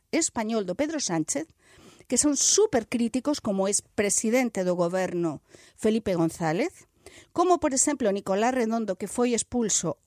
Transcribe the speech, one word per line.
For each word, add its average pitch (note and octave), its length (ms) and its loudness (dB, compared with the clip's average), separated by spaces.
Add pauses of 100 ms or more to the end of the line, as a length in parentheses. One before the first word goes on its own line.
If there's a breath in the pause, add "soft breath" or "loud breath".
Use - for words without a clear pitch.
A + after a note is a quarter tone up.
(140)
Español A3+ 500 -2
do F#3 160 -4
Pedro D4+ 240 -2
Sánchez F3 480 -2 (560 soft breath)
que - 140 -2
son D4 180 2
supercríticos, B3+ 1040 0
como F#3+ 240 0
es G#3 160 -2
presidente A3 800 0
do F3+ 160 0
goberno F3 640 -2 (320 soft breath)
Felipe A3 400 0
González, E3 720 -2 (460 loud breath)
como, F4 260 4
por D4 140 0
exemplo, B3+ 380 0
Nicolás G3+ 420 0
Redondo, A3+ 400 -2
que G3+ 160 -8
foi B3 240 0
expulso A3 720 -2